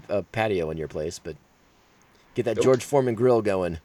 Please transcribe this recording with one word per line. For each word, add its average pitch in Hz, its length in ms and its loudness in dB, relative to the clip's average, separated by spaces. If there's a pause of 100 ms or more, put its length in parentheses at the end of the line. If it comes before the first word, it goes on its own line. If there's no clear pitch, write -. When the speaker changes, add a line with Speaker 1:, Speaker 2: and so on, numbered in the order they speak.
Speaker 1:
a, 101 100 -2
a 92 40 -4
patio 98 480 -2
in 80 80 -6
your 76 100 -6
place, 80 300 -8
but 78 180 -14 (1000)
get 120 100 -2
that 113 120 -2
Speaker 2:
Nope. 113 80 2
Speaker 1:
George 127 200 4
Foreman 127 300 0
grill 117 280 4
going. 92 420 0